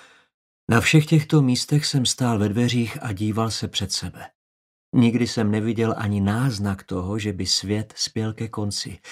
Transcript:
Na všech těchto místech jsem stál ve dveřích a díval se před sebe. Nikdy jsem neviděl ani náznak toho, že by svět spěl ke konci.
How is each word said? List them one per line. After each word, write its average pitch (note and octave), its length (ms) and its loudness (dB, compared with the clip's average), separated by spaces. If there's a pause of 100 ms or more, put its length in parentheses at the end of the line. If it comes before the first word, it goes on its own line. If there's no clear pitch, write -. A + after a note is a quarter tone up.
(720)
Na A2+ 100 6
všech D3+ 260 6
těchto D#3 360 4
místech C3+ 440 2
jsem C3 200 0
stál A#2+ 320 0
ve G#2 100 4
dveřích A#2+ 540 0
a A#2 100 -4
díval G#2+ 380 -2
se A2 180 -6
před - 240 -4
sebe. - 380 -8 (640)
Nikdy A#2 320 4
jsem A2 240 0
neviděl A2 480 0
ani G#2 220 -2
náznak G2+ 640 0
toho, F#2 360 -6
že G#2 140 -4
by F#2 140 -6
svět G#2 500 -2
spěl A2 360 -4
ke A2 160 -8
konci. G#2 500 -6 (140)